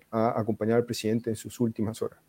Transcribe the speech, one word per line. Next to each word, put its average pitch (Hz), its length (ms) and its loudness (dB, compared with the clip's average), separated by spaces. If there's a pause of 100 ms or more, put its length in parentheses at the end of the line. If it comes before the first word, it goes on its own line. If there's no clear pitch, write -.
a 113 300 2
acompañar 110 380 2
al 117 80 4
presidente 113 440 -2
en 107 60 0
sus - 240 -10
últimas 113 420 -2
horas, - 280 -6